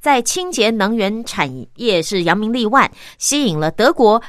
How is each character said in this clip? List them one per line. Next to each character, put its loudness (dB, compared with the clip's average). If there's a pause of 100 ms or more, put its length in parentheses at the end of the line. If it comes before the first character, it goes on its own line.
在 2
清 -6
洁 2
能 -2
源 -2
产 -4 (280)
业 0
是 -2
扬 2
名 -2
立 0
万， 2 (260)
吸 -2
引 0
了 0
德 2
国、 4